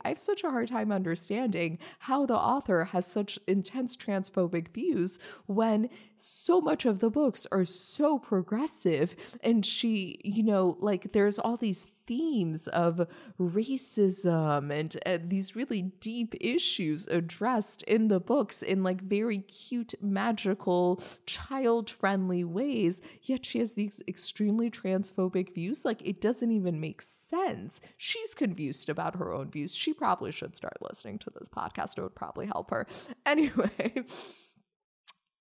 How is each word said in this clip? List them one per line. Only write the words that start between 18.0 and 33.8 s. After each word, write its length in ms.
the 120
books 420
in, 200
like, 200
very 360
cute, 600
magical, 1040
child-friendly 1160
ways. 580
Yet 220
she 140
has 140
these 360
extremely 640
transphobic 840
views. 320
Like, 180
it 180
doesn't 320
even 280
make 220
sense. 760
She's 360
confused 540
about 280
her 180
own 160
views. 240
She 180
probably 400
should 240
start 240
listening 380
to 120
this 180
podcast. 500
It 40
would 120
probably 320
help 240
her. 220
<laughs> 40
Anyway. 800